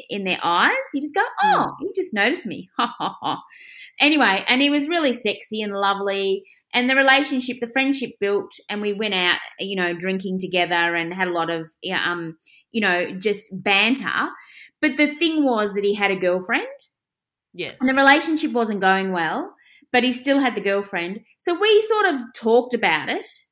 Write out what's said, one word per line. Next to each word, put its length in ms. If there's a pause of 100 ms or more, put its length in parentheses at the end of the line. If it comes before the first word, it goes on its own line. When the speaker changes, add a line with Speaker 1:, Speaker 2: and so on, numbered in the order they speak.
Speaker 1:
in 160
their 180
eyes. 340 (160)
You 80
just 140
go, 80 (200)
"Oh, 260
Speaker 2:
Mm. 120
Speaker 1:
you 140
just 180
noticed 320
me." 280
<laughs> 40
Ha, 220
ha, 220
ha. 220 (580)
Anyway, 480
and 120
he 100
was 180
really 240
sexy 500
and 100
lovely. 680 (320)
And 160
the 60
relationship, 640
the 80
friendship 500
built, 340 (160)
and 140
we 100
went 220
out, 240 (220)
you 160
know, 180
drinking 460
together 560
and 180
had 140
a 40
lot 180
of, 200 (120)
yeah, 280
um, 260 (360)
you 80
know, 320
just 400
banter. 760 (520)
But 160
the 120
thing 360
was 300
that 100
he 100
had 160
a 60
girlfriend. 500 (840)
Speaker 2:
Yes. 280
Speaker 1:
And 80
the 60
relationship 580
wasn't 280
going 320
well, 420 (380)
but 120
he 80
still 260
had 160
the 60
girlfriend. 600 (160)
So 160
we 280
sort 240
of 140 (140)
talked 400
about 340
it. 160 (280)